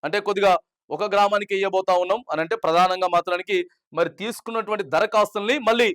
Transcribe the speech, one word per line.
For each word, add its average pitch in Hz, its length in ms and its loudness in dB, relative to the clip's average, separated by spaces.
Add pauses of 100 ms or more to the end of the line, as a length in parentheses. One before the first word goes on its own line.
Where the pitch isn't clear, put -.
అంటే 165 220 -2
కొద్దిగా 202 260 2 (380)
ఒక 160 220 -4
గ్రామానికి 202 420 2
ఇయ్యబోతా 190 480 0
ఉన్నాం 196 180 0 (120)
అని 156 100 -2
అంటే 165 140 -4
ప్రధానంగా 185 580 2
మాత్రానికి 180 420 0 (400)
మరి 165 140 0 (100)
తీసుకున్నటువంటి 214 640 -6 (100)
దరఖాస్తుల్ని 214 640 0 (120)
మళ్ళీ 233 260 2